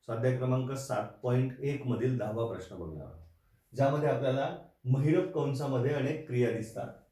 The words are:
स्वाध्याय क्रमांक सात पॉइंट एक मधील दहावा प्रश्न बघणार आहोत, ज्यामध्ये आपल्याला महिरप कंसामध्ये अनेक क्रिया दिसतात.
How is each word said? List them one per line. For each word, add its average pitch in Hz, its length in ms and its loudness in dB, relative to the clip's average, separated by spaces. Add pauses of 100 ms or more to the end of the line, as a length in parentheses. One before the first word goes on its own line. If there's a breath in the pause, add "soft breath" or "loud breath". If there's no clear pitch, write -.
स्वाध्याय 123 360 0
क्रमांक 127 340 0
सात - 360 -4 (160)
पॉइंट 127 360 2
एक 139 280 -2
मधील 120 300 0
दहावा 107 360 -2
प्रश्न 90 220 -10
बघणार 80 300 -10
आहोत, - 140 -16 (560)
ज्यामध्ये 139 340 4
आपल्याला 131 480 0 (280)
महिरप 139 460 4
कंसामध्ये 139 640 0
अनेक 139 340 -2
क्रिया 123 240 2
दिसतात. - 360 -6 (240)